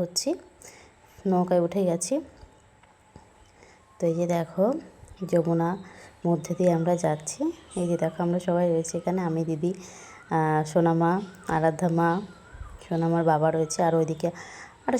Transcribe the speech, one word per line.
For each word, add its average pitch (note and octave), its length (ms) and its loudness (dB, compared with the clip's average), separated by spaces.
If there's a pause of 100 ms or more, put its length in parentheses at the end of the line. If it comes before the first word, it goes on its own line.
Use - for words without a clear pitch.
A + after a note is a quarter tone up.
হচ্ছি, F3 280 -4 (1000)
নৌকায় F3+ 360 4
উঠে F#3 220 -2
গেছি। F3 260 -2 (1800)
তো - 120 -6
এই E3 80 0
যে F3 160 0
দেখো, E3+ 300 0 (680)
যমুনা E3 400 2 (560)
মধ্যে E3+ 320 0
দিয়ে F3+ 200 4
আমরা E3+ 160 2 (100)
যাচ্ছি। D3+ 360 -2 (400)
এই F3 100 -2
যে E3+ 120 0
দেখো, E3 240 -2
আমরা F3 200 0
সবাই F3 260 2
রয়েছে E3 280 -2
এখানে, F3+ 280 -2
আমি, E3 200 -2
দিদি, E3 240 -2
আহ, D#3+ 960 -2
সোনামা, E3+ 420 4 (440)
আরাধ্যা D#3+ 320 2 (100)
মা, E3+ 120 4 (760)
সোনামার E3 460 2
বাবা D#3 260 4
রয়েছে, D#3+ 300 -2
আর E3 140 2
ওইদিকে D#3+ 280 -2 (580)
আরও B3+ 140 0